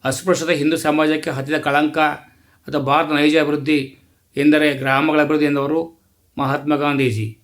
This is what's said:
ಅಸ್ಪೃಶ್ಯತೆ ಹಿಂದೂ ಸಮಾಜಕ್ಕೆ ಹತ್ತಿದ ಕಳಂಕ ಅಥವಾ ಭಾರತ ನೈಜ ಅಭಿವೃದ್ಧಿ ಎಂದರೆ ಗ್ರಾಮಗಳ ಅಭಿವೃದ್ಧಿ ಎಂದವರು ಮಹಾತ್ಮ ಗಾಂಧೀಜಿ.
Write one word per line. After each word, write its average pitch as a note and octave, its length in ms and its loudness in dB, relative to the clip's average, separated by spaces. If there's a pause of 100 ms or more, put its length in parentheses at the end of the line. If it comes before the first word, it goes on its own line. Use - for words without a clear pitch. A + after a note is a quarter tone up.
ಅಸ್ಪೃಶ್ಯತೆ E3 500 0
ಹಿಂದೂ D3+ 220 0
ಸಮಾಜಕ್ಕೆ D#3 540 0
ಹತ್ತಿದ C#3 280 -4
ಕಳಂಕ D3 400 0 (680)
ಅಥವಾ D3 120 -2
ಭಾರತ D3 300 2
ನೈಜ D3+ 260 2
ಅಭಿವೃದ್ಧಿ D3 420 0 (580)
ಎಂದರೆ D3+ 380 4
ಗ್ರಾಮಗಳ C#3 460 2
ಅಭಿವೃದ್ಧಿ D3+ 260 2
ಎಂದವರು C#3+ 320 0 (580)
ಮಹಾತ್ಮ C#3 400 -2
ಗಾಂಧೀಜಿ. C3+ 520 0 (160)